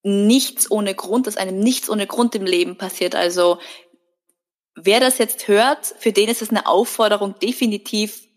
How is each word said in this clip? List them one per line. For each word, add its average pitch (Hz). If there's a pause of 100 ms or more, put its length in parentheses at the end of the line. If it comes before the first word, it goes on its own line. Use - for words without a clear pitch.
nichts 208
ohne 208
Grund, 220
dass 208
einem 190
nichts 247
ohne 202
Grund 233
im 196
Leben 180
passiert. 185
Also 175 (1160)
wer 196
das 262
jetzt -
hört, 233 (120)
für 220
den 208
ist 233
es 214
eine 214
Aufforderung, 208
definitiv 214 (100)